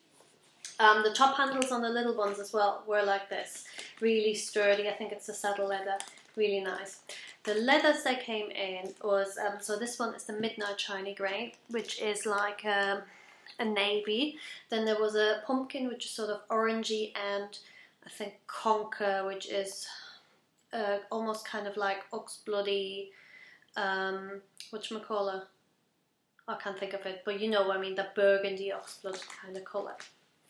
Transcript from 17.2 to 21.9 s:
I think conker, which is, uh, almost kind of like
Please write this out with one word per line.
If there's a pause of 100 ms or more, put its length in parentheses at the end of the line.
I
think (120)
conker,
which
is, (880)
uh, (120)
almost
kind
of
like